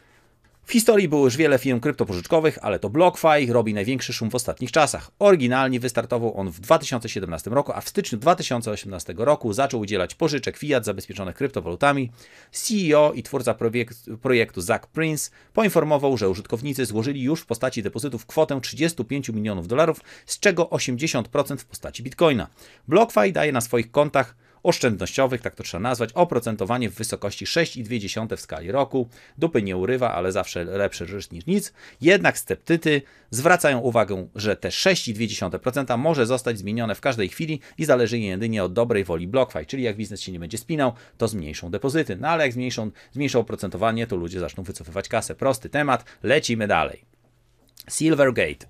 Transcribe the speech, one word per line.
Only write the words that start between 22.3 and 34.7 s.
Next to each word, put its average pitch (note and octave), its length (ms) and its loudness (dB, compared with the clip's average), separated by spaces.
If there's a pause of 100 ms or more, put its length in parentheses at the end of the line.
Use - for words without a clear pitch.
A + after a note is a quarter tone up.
BlockFi G3+ 440 4
daje D3+ 200 2
na B2 100 0
swoich A#2 300 0
kontach C#3 440 2 (280)
oszczędnościowych, B2+ 800 0
tak - 140 -8
to - 80 -14
trzeba F2 180 -8
nazwać, A#2+ 320 -2
oprocentowanie A#2 760 0
w F2 40 -14
wysokości G2+ 520 -6
sześć E3 320 0
i A#2+ 60 -6
dwie A2+ 160 -4
dziesiąte G2+ 380 -6
w - 40 -10
skali E2 300 -10
roku. C3 380 0 (280)
Dupy A#2+ 240 0
nie F#2+ 160 -2
urywa, A#2 360 0
ale F#2 180 -2
zawsze F2+ 320 -4
lepszy F#2+ 420 -4
rzecz F#2+ 260 -10
niż E2+ 140 -14
nic. G3 280 0 (280)
Jednak E3+ 360 4
sceptycy D#3+ 640 0 (300)
zwracają D3 480 4
uwagę, G#2+ 560 0
że F#2+ 200 -2
te - 160 -6